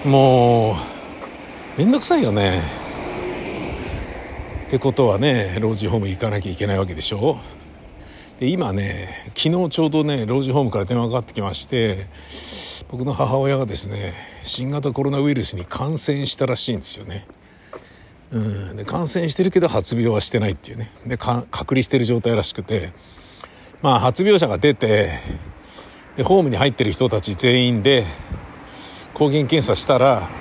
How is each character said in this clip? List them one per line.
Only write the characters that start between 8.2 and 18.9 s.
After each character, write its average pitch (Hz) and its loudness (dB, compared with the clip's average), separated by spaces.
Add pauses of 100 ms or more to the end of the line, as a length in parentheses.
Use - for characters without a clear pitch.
で、 127 0
今 135 0
ね、 92 -4 (280)
昨 180 2
日 156 -2
ち - -4
ょ 160 4
う 151 2
ど 156 2
ね、 143 0
老 127 0
人 131 -2
ホ 143 4
ー - 2
ム 113 0
か 107 0
ら 98 0
電 120 -2
話 117 0
が - -2
か 127 0
か - -2
っ - -10
て - -18
き 107 -4
ま 92 -4
し - -6
て、 104 -2 (840)
僕 127 -6
の 135 -2
母 127 0
親 139 2
が 131 -2
で 98 -6
す - -4
ね、 98 -8 (280)
新 127 -4
型 143 -2
コ 139 -2
ロ 139 0
ナ 143 0
ウ 143 2
イ 147 2
ル 107 -2
ス - -2
に 90 -8
感 147 -4
染 143 0
し - 0
た 135 0
ら 123 0
し - 0
い 120 -2
ん 104 -2
で 95 -6
す - 0
よ - -16
ね。 95 -10 (1040)
う 117 -2
ん。 101 -4
で、 104 -10
感 165 -2